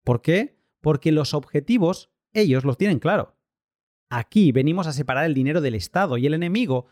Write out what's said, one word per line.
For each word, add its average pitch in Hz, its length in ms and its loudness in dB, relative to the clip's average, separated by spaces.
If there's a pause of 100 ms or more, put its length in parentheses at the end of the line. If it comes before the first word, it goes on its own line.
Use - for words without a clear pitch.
¿Por 120 180 0
qué? 196 380 -2 (200)
Porque 156 320 0
los 151 220 0
objetivos 160 800 -2 (200)
ellos 135 320 2
los 135 120 -2
tienen 185 240 0
claro. 170 360 -2 (720)
Aquí 135 420 2
venimos 160 340 0
a 156 60 -6
separar 135 320 -2
el 160 100 -2
dinero 139 260 0
del 131 140 -2
Estado 135 420 -2
y 123 100 0
el 151 80 0
enemigo 175 580 -2